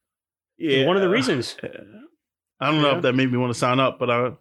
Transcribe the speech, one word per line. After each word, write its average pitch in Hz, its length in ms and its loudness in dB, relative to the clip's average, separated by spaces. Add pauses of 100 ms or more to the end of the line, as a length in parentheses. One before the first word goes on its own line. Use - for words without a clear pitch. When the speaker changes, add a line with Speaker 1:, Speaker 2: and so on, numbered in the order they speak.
(580)
Speaker 1:
Yeah. 135 280 2
Speaker 2:
One 180 100 2
of 196 60 2
the 185 60 2
reasons. 202 480 -2 (1040)
Speaker 1:
I 139 100 -2
don't 156 120 2
know 143 80 4
Speaker 2:
Yeah. 131 60 2
Speaker 1:
if - 60 -4
that 127 120 2
made 131 180 2
me 123 60 0
wanna 123 160 -2
sign 127 260 0
up, 131 180 0
but 120 120 -2
I, 120 300 0